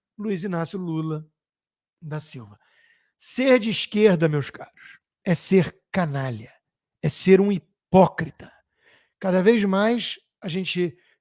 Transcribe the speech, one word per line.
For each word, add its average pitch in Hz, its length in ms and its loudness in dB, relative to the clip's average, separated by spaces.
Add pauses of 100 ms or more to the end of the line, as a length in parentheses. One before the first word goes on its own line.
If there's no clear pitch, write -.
(180)
Luiz 202 240 -6
Inácio 180 340 -6
Lula 160 480 -6 (760)
da 151 180 -12
Silva. 113 400 -16 (680)
Ser 254 360 2
de 220 100 -4
esquerda, 190 580 2
meus 147 220 -4
caros, - 480 -20 (260)
é 185 80 0
ser - 480 0 (120)
canalha, 139 600 -6 (480)
é 156 80 -2
ser 190 320 4
um 202 120 0
hipócrita. - 1000 0 (640)
Cada 185 240 0
vez 214 220 4
mais 208 560 0 (220)
a 208 80 -12
gente 175 500 -6 (220)